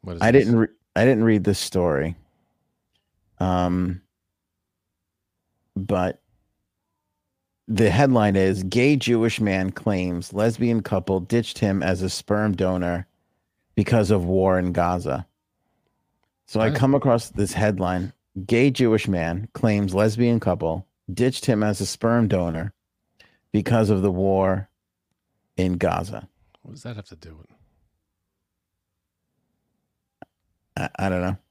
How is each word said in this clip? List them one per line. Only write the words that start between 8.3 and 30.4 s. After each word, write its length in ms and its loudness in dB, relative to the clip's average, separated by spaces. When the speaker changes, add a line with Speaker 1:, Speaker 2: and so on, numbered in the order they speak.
Speaker 2:
is, 280 2
"Gay 340 2
Jewish 420 0
man 320 0
claims 600 -4
lesbian 480 0
couple 400 -2
ditched 380 -4
him 220 0
as 200 -2
a 80 -4
sperm 440 -2
donor 540 -2
because 360 2
of 140 2
war 340 2
in 140 -2
Gaza." 520 -2
So 120 -4
I 100 2
Speaker 1:
Wow. 60 -2
Speaker 2:
come 200 2
across 340 2
this 240 -4
headline, 580 -2
"Gay 260 2
Jewish 360 2
man 460 -4
claims 420 0
lesbian 460 2
couple 440 -4
ditched 320 -2
him 180 0
as 160 -2
a 60 -2
sperm 420 0
donor 460 -4
because 360 0
of 120 2
the 100 2
war 580 0
in 220 -2
Gaza." 500 -4
Speaker 1:
What 100 -20
does 100 -20
that 140 -14
have 100 -18
to 80 -20
do 220 -20
with 100 -20